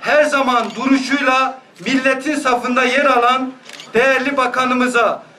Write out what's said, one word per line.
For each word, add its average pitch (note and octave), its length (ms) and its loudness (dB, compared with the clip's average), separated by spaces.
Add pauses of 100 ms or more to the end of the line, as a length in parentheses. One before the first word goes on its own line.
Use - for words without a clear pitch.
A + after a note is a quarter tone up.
her D4 220 2
zaman C4 420 0 (100)
duruşuyla C4 840 0 (260)
milletin C4+ 500 0
safında B3 480 -2
yer B3+ 220 2
alan B3+ 460 2 (420)
değerli C4 440 0
bakanımıza B3 880 0 (160)